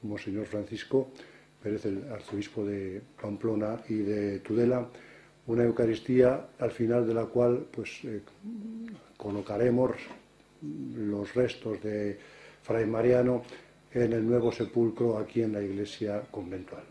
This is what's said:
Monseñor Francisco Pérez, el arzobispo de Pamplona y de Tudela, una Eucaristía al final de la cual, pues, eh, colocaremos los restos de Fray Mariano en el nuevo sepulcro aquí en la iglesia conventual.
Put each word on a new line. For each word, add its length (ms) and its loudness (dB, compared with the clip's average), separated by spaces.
Monseñor 420 -6
Francisco 640 -2
Pérez, 240 -4
el 260 -4
arzobispo 540 -6
de 340 -4
Pamplona 680 -2
y 60 -2
de 460 0
Tudela, 460 2
una 180 4
Eucaristía 840 4
al 120 0
final 360 2
de 80 2
la 100 2
cual, 460 2
pues, 340 -10
eh, 160 -6
colocaremos 760 2
los 720 -4
restos 480 0
de 360 -2
Fray 220 2
Mariano 580 4
en 200 4
el 140 2
nuevo 240 4
sepulcro 640 2
aquí 240 -2
en 120 2
la 100 -2
iglesia 680 -4
conventual. 600 -10